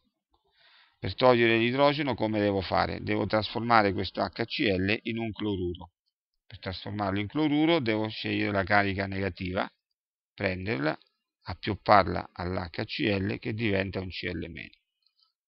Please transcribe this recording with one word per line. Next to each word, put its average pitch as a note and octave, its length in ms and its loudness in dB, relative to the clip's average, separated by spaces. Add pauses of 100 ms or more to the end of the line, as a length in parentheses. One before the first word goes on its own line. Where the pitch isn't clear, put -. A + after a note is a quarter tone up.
(1000)
Per F#2+ 160 -6
togliere A#2 420 6
l'idrogeno C#3 580 2
come G#2+ 240 0
devo G2+ 220 2
fare? F2+ 400 0
Devo G#2 240 -2
trasformare G#2+ 680 2
questo G2 280 -4
H G#2 240 -4
C - 140 -8
L G2 440 0
in A2+ 140 -4
un A2+ 140 -6
cloruro. F#2 600 -6 (540)
Per - 140 -20
trasformarlo G2+ 600 -4
in G#2 80 -2
cloruro D#3 520 2
devo A2 280 0
scegliere G#2+ 440 -2
la G2 120 2
carica G2 420 2
negativa, G2 640 -4 (640)
prenderla, G#2 640 -4 (460)
appiopparla F#2+ 880 2
all'H F#2 540 -6
C - 140 -8 (200)
L G2+ 200 -2
che B2 140 -6
diventa G2 460 -2
un F#2 100 -8
C F2+ 220 -8
L E2+ 180 -8
meno. D2+ 220 -16 (760)